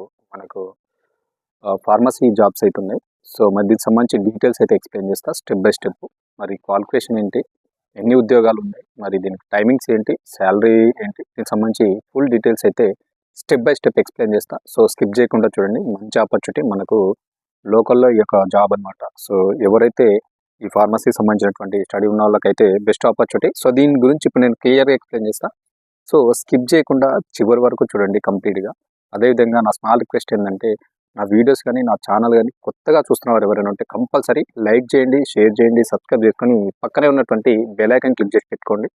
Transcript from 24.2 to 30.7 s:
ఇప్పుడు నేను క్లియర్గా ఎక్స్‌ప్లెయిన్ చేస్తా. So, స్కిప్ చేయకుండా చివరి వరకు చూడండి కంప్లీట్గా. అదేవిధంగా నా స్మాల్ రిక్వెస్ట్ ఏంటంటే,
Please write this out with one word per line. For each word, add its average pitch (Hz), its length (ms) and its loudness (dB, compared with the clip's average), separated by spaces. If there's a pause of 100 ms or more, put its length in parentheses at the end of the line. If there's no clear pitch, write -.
ఇప్పుడు 123 160 0
నేను 117 200 0
క్లియర్గా 135 340 4
ఎక్స్‌ప్లెయిన్ 110 320 -8
చేస్తా. - 180 -8 (600)
So, 156 80 4 (220)
స్కిప్ 123 320 -2
చేయకుండా 135 360 2 (280)
చివరి 120 300 2
వరకు 120 240 -2
చూడండి 101 380 -2
కంప్లీట్గా. 98 440 -4 (420)
అదేవిధంగా 117 520 2
నా 104 120 2
స్మాల్ 113 260 0
రిక్వెస్ట్ - 320 -6
ఏంటంటే, 101 340 -4 (460)